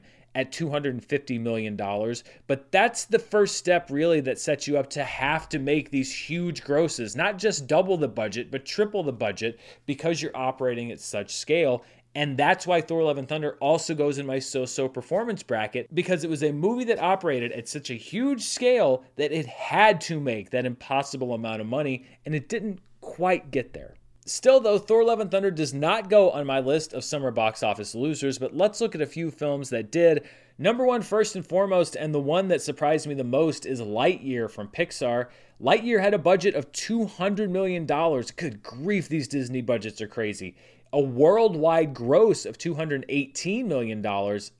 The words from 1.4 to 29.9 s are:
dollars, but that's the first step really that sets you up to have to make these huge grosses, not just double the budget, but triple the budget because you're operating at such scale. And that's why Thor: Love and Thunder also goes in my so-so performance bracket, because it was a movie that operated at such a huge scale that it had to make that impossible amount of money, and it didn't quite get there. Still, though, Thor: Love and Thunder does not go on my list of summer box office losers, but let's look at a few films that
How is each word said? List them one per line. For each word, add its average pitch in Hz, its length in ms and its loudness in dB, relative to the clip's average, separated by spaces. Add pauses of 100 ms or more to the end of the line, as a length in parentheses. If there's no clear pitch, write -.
dollars, 104 480 -4 (220)
but 139 260 -4
that's 220 320 2
the 220 140 2
first 208 380 2
step 175 340 2
really 156 300 4
that 127 180 -2
sets - 280 -2
you 143 120 2
up 135 120 0
to 143 140 -4
have 143 460 0
to 160 80 -2
make 143 320 0
these 135 240 -2
huge 170 500 -4
grosses, 143 520 0
not 185 220 -2
just 185 280 -2
double 185 320 2
the 147 100 0
budget, 107 420 -4
but 135 140 -6
triple 208 380 -2
the 143 100 -2
budget 110 460 -4 (260)
because 151 380 -2
you're - 140 -8
operating 127 560 -2
at - 80 -14
such - 340 -8
scale. 139 480 2 (320)
And 139 240 -2
that's 175 280 4
why 175 140 2
Thor: 165 220 -2
Love 151 160 2
and 131 100 -8
Thunder 151 320 -4
also 156 340 2
goes 147 220 0
in 139 80 -6
my 135 140 -4
so-so 131 500 -2
performance 180 540 -4
bracket, 113 520 -4
because 175 300 0
it 170 60 -4
was 147 120 -2
a 151 100 2
movie 214 320 0
that 226 160 0
operated 160 520 0
at 117 160 -10
such 147 220 -10
a 123 40 -6
huge 226 480 -4
scale 196 600 2 (120)
that 143 160 -2
it 156 120 -2
had 180 580 4
to 160 180 -4
make 113 300 -4
that 123 140 0
impossible 127 720 -4
amount 113 260 -6
of 110 60 -6
money, 131 400 -4 (180)
and 151 100 -4
it 143 140 -4
didn't 214 320 -4 (220)
quite 175 480 0
get 131 240 -4
there. 71 200 -16 (320)
Still, 262 340 6
though, 208 180 4
Thor: 220 260 4
Love 226 160 4
and 196 100 -4
Thunder 196 200 2
does 151 220 -2
not 185 380 0
go 202 200 8
on 143 140 -2
my 135 160 0
list 147 320 0
of 123 100 -6
summer 139 280 -4
box 110 320 0
office 104 320 -2
losers, 135 420 -2
but 120 180 -6
let's 202 240 2
look 226 160 -2
at 160 60 -6
a 143 60 0
few 165 240 -6
films 143 400 -4
that 113 200 -4